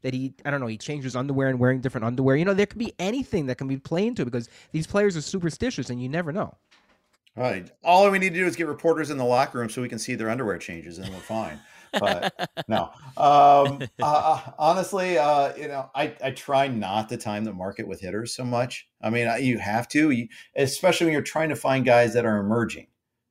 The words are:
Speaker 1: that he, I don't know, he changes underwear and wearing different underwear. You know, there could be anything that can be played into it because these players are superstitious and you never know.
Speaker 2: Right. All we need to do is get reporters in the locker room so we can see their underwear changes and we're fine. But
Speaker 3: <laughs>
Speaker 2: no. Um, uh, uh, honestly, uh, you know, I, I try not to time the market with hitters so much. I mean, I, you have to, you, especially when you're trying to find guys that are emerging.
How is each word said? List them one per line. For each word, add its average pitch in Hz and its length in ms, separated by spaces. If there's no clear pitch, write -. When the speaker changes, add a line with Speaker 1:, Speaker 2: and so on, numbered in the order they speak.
Speaker 1:
that 131 100
he, 131 220
I 147 60
don't 143 80
know, 127 80
he 110 100
changes 131 380
underwear 135 320
and 131 100
wearing 127 240
different 123 240
underwear. 131 300
You 156 100
know, 196 80
there 202 140
could - 100
be 214 220
anything 202 480
that 127 100
can 139 100
be 135 100
played 180 320
into 233 120
it 143 40
because 120 220
these 160 120
players 202 320
are 151 40
superstitious 175 680
and 123 100
you 127 80
never 156 240
know. 185 240
Speaker 2:
Right. 104 340
All 190 280
we 190 80
need 190 100
to 170 100
do 185 60
is 165 100
get 165 120
reporters 156 420
in 147 80
the 127 80
locker 123 320
room 120 120
so 127 120
we 123 80
can 117 100
see 127 140
their 110 160
underwear 110 300
changes 85 400
and 95 140
we're 92 60
fine. 92 400
But - 580
Speaker 3:
<laughs> - 60
Speaker 2:
no. - 220
Um, 143 640
uh, - 0
uh, 151 560
honestly, 180 600
uh, 151 380
you 147 120
know, 139 260
I, 151 200
I 135 80
try 135 380
not 107 400
to 123 80
time 107 260
the 107 100
market 95 340
with 95 120
hitters 104 340
so 127 120
much. 123 420
I 107 80
mean, 117 180
I, 117 100
you 127 200
have 104 320
to, 151 220
you, 117 180
especially 170 520
when 160 60
you're 143 80
trying 156 280
to 135 80
find 135 260
guys 120 300
that 117 120
are 110 120
emerging. 107 500